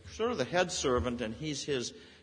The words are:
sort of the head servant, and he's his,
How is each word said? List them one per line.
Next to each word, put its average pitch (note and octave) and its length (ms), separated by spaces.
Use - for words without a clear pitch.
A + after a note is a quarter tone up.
sort A3+ 160
of B3 80
the C3+ 60
head E3+ 280
servant, B2 480
and A2+ 140
he's D3 300
his, C3 280